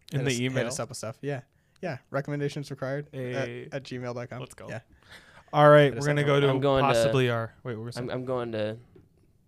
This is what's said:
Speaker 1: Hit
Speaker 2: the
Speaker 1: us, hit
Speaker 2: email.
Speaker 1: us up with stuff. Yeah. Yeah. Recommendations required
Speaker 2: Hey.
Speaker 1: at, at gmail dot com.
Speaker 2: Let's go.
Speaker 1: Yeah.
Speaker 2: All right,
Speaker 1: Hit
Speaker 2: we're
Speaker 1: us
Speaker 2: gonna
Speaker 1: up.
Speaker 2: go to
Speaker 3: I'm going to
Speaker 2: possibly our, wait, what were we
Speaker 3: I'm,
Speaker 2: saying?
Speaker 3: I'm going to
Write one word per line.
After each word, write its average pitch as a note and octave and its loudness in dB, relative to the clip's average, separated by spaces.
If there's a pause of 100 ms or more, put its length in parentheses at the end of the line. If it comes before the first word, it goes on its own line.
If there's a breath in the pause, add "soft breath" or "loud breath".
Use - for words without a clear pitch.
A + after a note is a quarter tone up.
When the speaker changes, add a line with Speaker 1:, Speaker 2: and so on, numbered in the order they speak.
(100)
Speaker 1:
Hit C#3+ -4
Speaker 2:
the C#3 -4
Speaker 1:
us, C3+ 0
hit A#2+ -2
Speaker 2:
email. B2+ -2
Speaker 1:
us B2+ -6
up A#2 -6
with - -14
stuff. A2 -10
Yeah. C#3 -8 (400)
Yeah. D#3+ -8 (120)
Recommendations C#3+ -4
required C#3 -8
Speaker 2:
Hey. B2+ -8
Speaker 1:
at, D3 -12
at C#3 -8
gmail B2 -8
dot A#2+ -10
com. A#2+ -12
Speaker 2:
Let's C3 -14
go. G#2 -16
Speaker 1:
Yeah. A2+ -10 (720 soft breath)
Speaker 2:
All D3 8
right, D3 10
Speaker 1:
Hit C#3 4
Speaker 2:
we're A#2 -6
Speaker 1:
us C#3 -4
Speaker 2:
gonna D3 0
Speaker 1:
up. C#3+ -2
Speaker 2:
go C#3+ 4
to C#3+ 4
Speaker 3:
I'm C3 2
going C3+ 2
to C#3 4
Speaker 2:
possibly A#2+ 4
our, A2+ -4
wait, B2 -8
what G#2+ -8
were A2 -10
we A#2+ -10
Speaker 3:
I'm, A#2 -10
Speaker 2:
saying? B2 -8
Speaker 3:
I'm B2+ -6
going B2 -4
to G#2+ -4 (680)